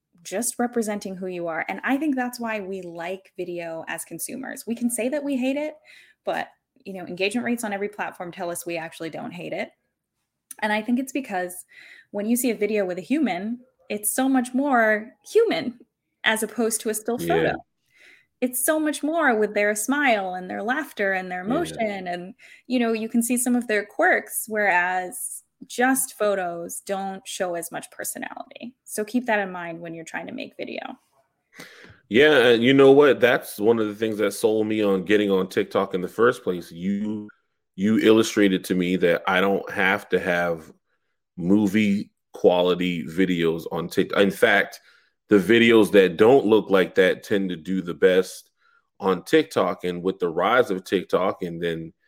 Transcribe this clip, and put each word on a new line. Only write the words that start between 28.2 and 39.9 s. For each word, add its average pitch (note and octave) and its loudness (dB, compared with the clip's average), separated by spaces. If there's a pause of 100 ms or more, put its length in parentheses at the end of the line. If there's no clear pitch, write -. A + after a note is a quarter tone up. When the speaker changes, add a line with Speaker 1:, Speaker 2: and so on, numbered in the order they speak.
Speaker 1:
So - -6
keep B3 -2
that G#3+ 0
in F#3+ -4
mind E3+ -10
when E3+ -12
you're E3 -14
trying E3+ -12
to - -12
make - -12
video. - -12 (1120)
Speaker 2:
Yeah, B2+ 6
and A#2 6
you C3 6
know C#3 10
what? C#3 8
That's B2 2
one A2+ 4
of G#2+ 0
the G#2 -6
things A2 -4
that G#2 0
sold G#2+ 0
me G#2+ 0
on G2 2
getting G#2 2
on F#2 0
TikTok G2 -2
in F#2 -4
the F2+ -4
first A#2+ 0
place. F2 -6
You, G#2 -6 (460)
you G#2 2
illustrated A2 4
to F#2 -2
me F2+ 2
that E2+ 2
I F#2 2
don't G2 0
have G2+ 0